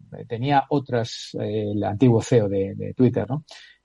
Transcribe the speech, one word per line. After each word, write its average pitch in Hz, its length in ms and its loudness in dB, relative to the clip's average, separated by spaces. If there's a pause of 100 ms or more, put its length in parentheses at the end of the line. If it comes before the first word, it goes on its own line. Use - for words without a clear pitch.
(280)
tenía 135 400 0
otras, 123 640 -4 (100)
eh, 107 320 -4
el 104 100 -2
antiguo 107 380 4
ceo 107 280 2
de, 98 260 -2
de 101 180 -8
Twitter, 107 360 2
¿no? 147 160 -6 (400)